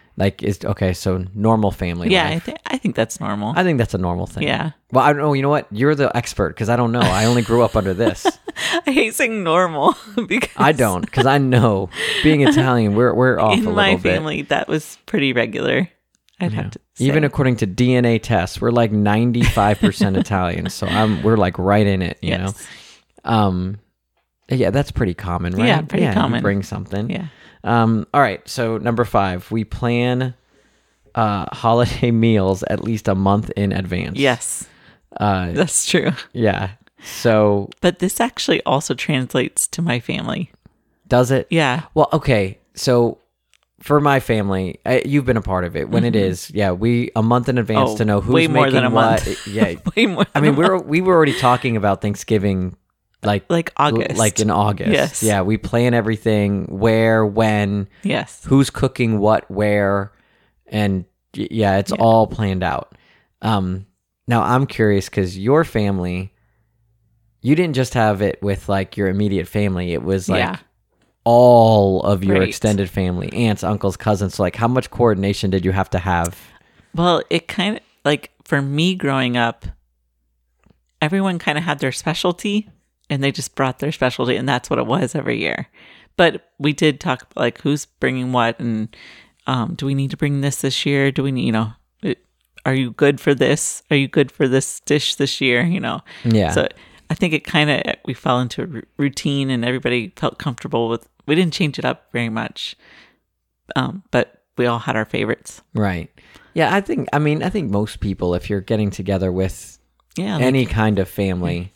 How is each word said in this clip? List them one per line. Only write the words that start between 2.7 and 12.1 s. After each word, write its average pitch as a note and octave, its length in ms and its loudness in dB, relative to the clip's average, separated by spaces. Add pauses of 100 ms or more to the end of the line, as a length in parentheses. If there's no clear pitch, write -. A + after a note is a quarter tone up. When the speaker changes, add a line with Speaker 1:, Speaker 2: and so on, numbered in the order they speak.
Speaker 2:
think - 180 -4
that's - 240 -2
normal. G#2 360 -6
Speaker 1:
I F#3 60 2
think E3+ 160 2
that's A2+ 160 0
a F#2 40 -2
normal F2+ 280 -4
thing. - 160 -8
Speaker 2:
Yeah. D3 300 -4 (180)
Speaker 1:
Well, B2+ 140 4
I D3 80 4
don't C#3+ 100 -2
know. D3+ 100 2
You C3+ 100 0
know C#3 60 0
what? D3 220 0
You're C3 240 2
the C#3 220 0
expert G2 400 -4
'cause G#2 120 -4
I A#2 60 2
don't A#2+ 160 0
know. A#2+ 80 -2
I G2 280 2
only A#2+ 160 2
grew A2+ 200 2
up A2+ 140 2
under F#2+ 180 0
this. G#2 320 -2 (300)
Speaker 2:
<laughs> - 300 -4
I D4 40 -2
hate A3+ 240 0
saying A3 300 -2
normal E3 500 2 (160)
<laughs> G#3 160 -4
because G#3+ 300 -4
Speaker 1:
I A3 160 4
don't, G#2+ 400 0
'cause - 140 2
I C#3 120 4
know A2+ 500 2 (360)